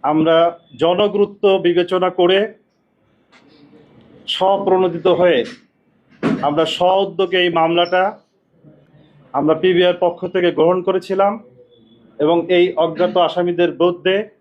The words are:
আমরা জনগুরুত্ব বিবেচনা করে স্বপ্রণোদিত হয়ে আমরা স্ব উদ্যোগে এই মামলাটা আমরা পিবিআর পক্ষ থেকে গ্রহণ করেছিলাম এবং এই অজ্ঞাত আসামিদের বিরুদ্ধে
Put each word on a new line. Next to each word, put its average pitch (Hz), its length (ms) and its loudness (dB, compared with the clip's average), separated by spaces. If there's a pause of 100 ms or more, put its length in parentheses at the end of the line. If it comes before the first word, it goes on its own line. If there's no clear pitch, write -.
আমরা 160 320 2 (460)
জনগুরুত্ব 202 600 -2 (220)
বিবেচনা 180 440 0
করে 185 280 2 (2000)
স্বপ্রণোদিত 185 720 0 (140)
হয়ে 170 180 4 (1080)
আমরা 156 180 0 (100)
স্ব - 80 -2 (220)
উদ্যোগে 185 400 -2
এই 175 60 0 (100)
মামলাটা 170 420 0 (1300)
আমরা 151 280 0
পিবিআর 180 420 2
পক্ষ 175 160 -2 (140)
থেকে 175 140 2 (100)
গ্রহণ 175 240 2
করেছিলাম 190 500 -2 (880)
এবং 160 180 2 (200)
এই 175 100 4 (180)
অজ্ঞাত 170 300 -2 (140)
আসামিদের 175 440 -2
বিরুদ্ধে 175 420 -2 (260)